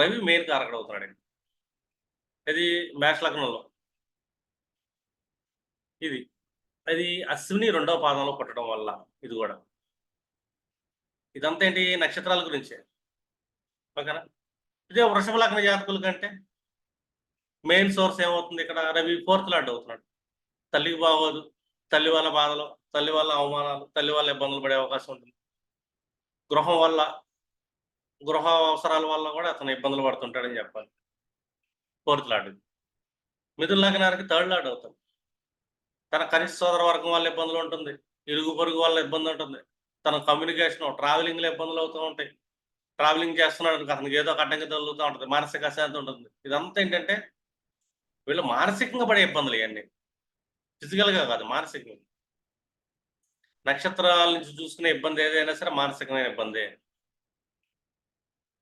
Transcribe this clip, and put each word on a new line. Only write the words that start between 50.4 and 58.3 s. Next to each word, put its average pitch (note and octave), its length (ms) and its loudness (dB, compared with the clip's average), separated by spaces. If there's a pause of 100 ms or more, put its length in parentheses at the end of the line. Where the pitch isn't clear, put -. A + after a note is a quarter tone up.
ఫిజికల్‌గా F#3+ 500 2
కాదు, A2 120 -2 (120)
మానసికంగా. A#2+ 480 -8 (1600)
నక్షత్రాల F3 680 4
నుంచి D3 240 -8
చూసుకునే E3 360 -4
ఇబ్బంది D3+ 300 -2
ఏదైనా D#3 340 2
సరే E3+ 120 -4 (100)
మానసికమైన C3+ 520 -2
ఇబ్బందే. A2 300 -4 (2000)